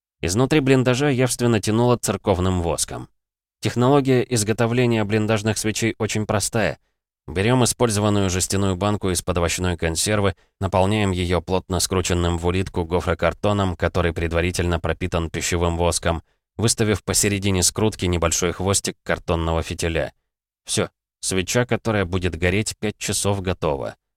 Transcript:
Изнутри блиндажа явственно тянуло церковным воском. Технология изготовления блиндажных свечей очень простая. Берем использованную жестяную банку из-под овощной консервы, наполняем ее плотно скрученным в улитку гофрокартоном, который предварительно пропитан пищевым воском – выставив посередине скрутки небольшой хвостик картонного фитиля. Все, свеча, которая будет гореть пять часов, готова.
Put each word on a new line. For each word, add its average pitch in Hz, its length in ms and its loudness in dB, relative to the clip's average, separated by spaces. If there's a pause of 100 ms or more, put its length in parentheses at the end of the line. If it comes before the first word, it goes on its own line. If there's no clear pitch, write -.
(200)
Изнутри 123 400 0
блиндажа 131 500 2
явственно 120 520 2
тянуло 120 340 2
церковным 92 640 0
воском. 82 460 -4 (520)
Технология 127 600 2
изготовления 113 840 0
блиндажных 107 540 0
свечей 110 400 -2
очень 107 280 -2
простая. 101 540 -2 (480)
Берем 110 360 2
использованную 104 640 2
жестяную 95 480 0
банку 98 320 0
из-под 90 280 -2
овощной 87 400 0
консервы, 98 580 0 (260)
наполняем 98 500 2
ее 90 300 0
плотно 92 380 -2
скрученным 87 580 0
в 82 80 -6
улитку 90 400 -2
гофрокартоном, 90 920 0
который 85 380 0
предварительно 85 680 0
пропитан 82 500 -2
пищевым 85 460 0
воском – 85 480 0 (320)
выставив 107 480 0
посередине 98 600 0
скрутки 104 420 0
небольшой 85 480 0
хвостик 95 500 -2
картонного 82 580 -2
фитиля. 80 520 -4 (520)
Все, 92 240 -2 (300)
свеча, 95 460 0
которая 107 400 0
будет 87 320 -2
гореть 90 420 0
пять 107 180 -6
часов, 98 440 -2
готова. 76 540 -4 (220)